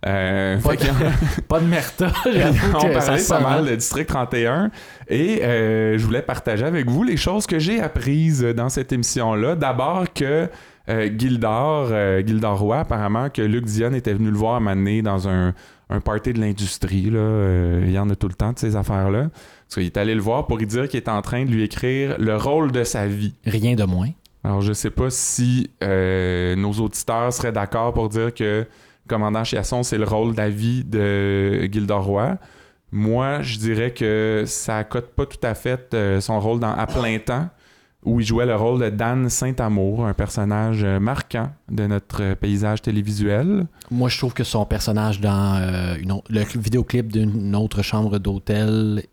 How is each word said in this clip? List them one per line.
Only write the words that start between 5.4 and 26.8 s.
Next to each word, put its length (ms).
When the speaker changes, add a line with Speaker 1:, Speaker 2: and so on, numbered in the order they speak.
Speaker 1:
euh, 520
je 80
voulais 180
partager 420
avec 260
vous 140
les 120
choses 300
que 120
j'ai 220
apprises 640
dans 240
cette 240
émission-là. 600
D'abord 580
que, 360
euh, 280
Gildor, 760
euh, 340
Gildor 320
Roy, 220
apparemment 500
que 120
Luc 220
Dion 280
était 220
venu 160
le 60
voir 180
à 20
un 40
moment 160
donné 260
dans 260
un, 260
un 100
party 320
de 80
l'industrie, 680
là. 100
Euh, 680
il 60
y 80
en 100
a 60
tout 120
le 60
temps 180
de 60
ces 160
affaires-là. 560
Parce 440
qu'il 100
est 120
allé 200
le 40
voir 280
pour 100
lui 80
dire 220
qu'il 100
est 100
en 140
train 220
de 60
lui 120
écrire 560
le 180
rôle 360
de 100
sa 240
vie. 280
Speaker 2:
Rien 300
de 80
moins. 240
Speaker 1:
Alors, 200
je 100
sais 180
pas 200
si, 600
euh, 720
nos 160
auditeurs 600